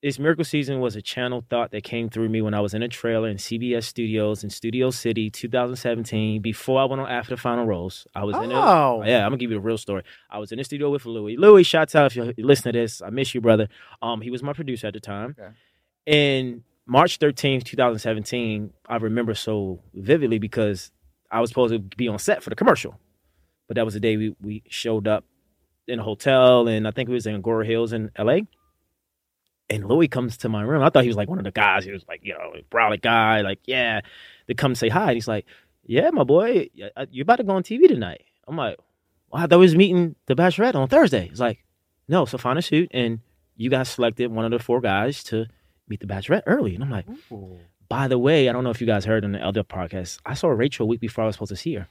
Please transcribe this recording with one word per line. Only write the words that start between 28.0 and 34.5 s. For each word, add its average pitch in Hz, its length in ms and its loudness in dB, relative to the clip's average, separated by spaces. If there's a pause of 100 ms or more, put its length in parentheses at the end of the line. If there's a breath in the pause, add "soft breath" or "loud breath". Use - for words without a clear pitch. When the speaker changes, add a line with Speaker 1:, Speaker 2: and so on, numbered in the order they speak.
Speaker 1:
L 110 120 0
A. 196 160 2 (1200)
And 101 180 -6
Louis 151 220 2
comes 123 280 -6
to 123 120 -6
my 107 120 -2
room. 135 220 0
I 143 60 6
thought 131 140 4
he 123 60 2
was, 113 60 -2
like, 104 140 -4
one 185 80 -4
of - 80 -6
the 101 60 -8
guys. 98 340 2
He 98 60 -14
was, 95 160 -14
like, 85 160 -14
you 95 100 -10
know, 82 200 -14
a 80 100 -16
brolic 107 380 0
guy, 113 400 2
like, 98 240 -4
yeah, 120 360 -2 (460 soft breath)
to 135 60 -4